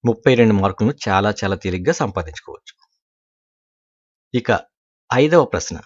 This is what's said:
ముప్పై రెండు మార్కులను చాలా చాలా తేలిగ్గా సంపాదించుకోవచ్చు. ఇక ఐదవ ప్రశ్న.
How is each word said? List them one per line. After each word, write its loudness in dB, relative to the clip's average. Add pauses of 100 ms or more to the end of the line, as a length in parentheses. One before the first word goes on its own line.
ముప్పై 2
రెండు 4
మార్కులను 0 (120)
చాలా 0 (100)
చాలా -4
తేలిగ్గా -2
సంపాదించుకోవచ్చు. -10 (1700)
ఇక 0 (520)
ఐదవ 4
ప్రశ్న. -6